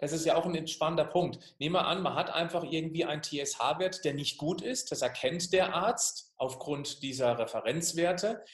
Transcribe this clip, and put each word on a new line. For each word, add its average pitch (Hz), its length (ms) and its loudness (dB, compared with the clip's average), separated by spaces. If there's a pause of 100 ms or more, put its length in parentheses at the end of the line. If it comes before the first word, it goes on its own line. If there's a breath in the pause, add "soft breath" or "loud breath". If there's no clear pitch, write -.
das 143 100 -2
ist 160 140 0
ja 151 100 6
auch 165 100 2
ein 160 220 -2
spannender 156 380 2
Punkt. - 540 0
Nehmen 160 160 0
wir 175 100 4
an, 185 160 0
man 135 140 0
hat 151 140 0
einfach 170 340 0
irgendwie 160 420 0
einen 151 160 -2
T-S-H-Wert, 147 840 -2
der 143 120 0
nicht 143 220 -4
gut 165 240 -2
ist. - 300 -4
Das 131 100 -4
erkennt 131 520 -2
der 185 200 4
Arzt - 600 0
aufgrund 139 680 -4
dieser 123 360 2
Referenzwerte, 165 1040 0 (100)